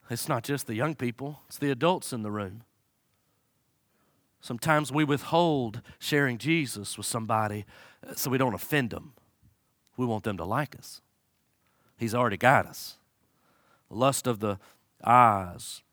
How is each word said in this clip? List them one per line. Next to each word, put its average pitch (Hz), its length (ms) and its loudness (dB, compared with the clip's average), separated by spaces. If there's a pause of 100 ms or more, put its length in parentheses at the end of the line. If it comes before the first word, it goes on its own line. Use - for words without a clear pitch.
(100)
It's 117 180 -6
not 127 160 -2
just 139 220 -6
the 113 80 -6
young 143 200 -2
people, 135 540 -8
it's - 100 -18
the 143 120 0
adults 156 420 0
in 117 100 -6
the 104 80 -6
room. 104 320 -6 (1800)
Sometimes 147 520 0
we 151 100 2
withhold 143 800 2 (160)
sharing 139 400 0
Jesus 131 580 -2
with 107 100 -10
somebody, 107 600 -2 (420)
uh, - 60 -14
so - 160 -4
we 127 80 0
don't 127 160 2
offend 127 360 -2
them. - 220 -12 (840)
We 123 100 -2
want 110 160 -4
them 104 140 -4
to 82 80 -6
like 123 340 -4
us. - 240 -20 (920)
He's 113 180 -4
already 120 220 2
got 120 280 6
us. - 300 -14 (960)
Lust 127 380 2
of 113 100 0
the 101 200 -2 (460)
eyes. 104 760 4 (100)